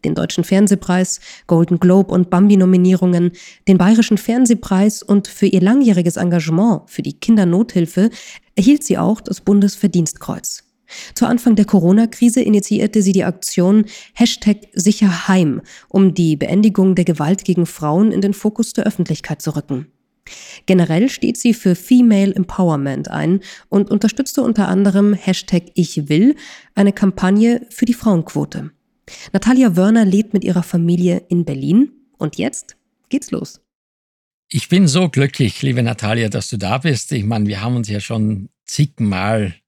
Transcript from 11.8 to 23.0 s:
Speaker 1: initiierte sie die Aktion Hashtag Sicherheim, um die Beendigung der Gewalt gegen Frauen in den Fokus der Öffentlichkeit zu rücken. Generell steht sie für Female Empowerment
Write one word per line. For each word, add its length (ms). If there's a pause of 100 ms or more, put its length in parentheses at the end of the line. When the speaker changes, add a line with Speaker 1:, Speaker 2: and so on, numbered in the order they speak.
Speaker 1:
initiierte 600
sie 100
die 140
Aktion 600 (280)
Hashtag 440 (160)
Sicherheim, 880 (280)
um 240
die 240
Beendigung 580
der 100
Gewalt 380
gegen 220
Frauen 480
in 80
den 120
Fokus 380
der 140
Öffentlichkeit 560
zu 120
rücken. 340 (760)
Generell 440
steht 260
sie 180
für 220
Female 580
Empowerment 760